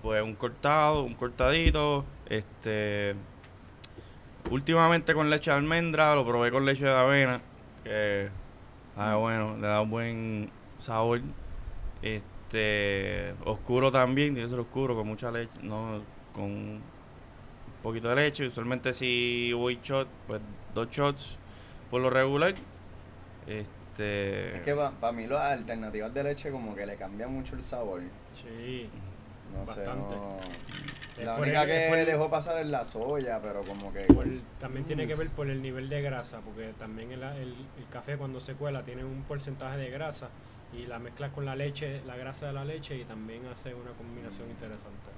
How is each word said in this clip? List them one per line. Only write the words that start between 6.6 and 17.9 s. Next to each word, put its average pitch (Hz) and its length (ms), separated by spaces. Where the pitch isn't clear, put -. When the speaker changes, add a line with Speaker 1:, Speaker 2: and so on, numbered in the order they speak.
Speaker 1:
leche 135 200
de 135 60
avena, 131 480
que, 104 440
ah, 107 180
bueno, 110 420
le 104 100
da 104 140
un 110 80
buen 113 600
sabor, 117 420
este, 101 1300
oscuro 123 460
también, 135 420
tiene 120 140
que - 20
ser 123 100
oscuro, 123 360
con 107 120
mucha 107 240
leche, 117 200
no, 107 400
con 104 120
un 104 360
poquito 113 260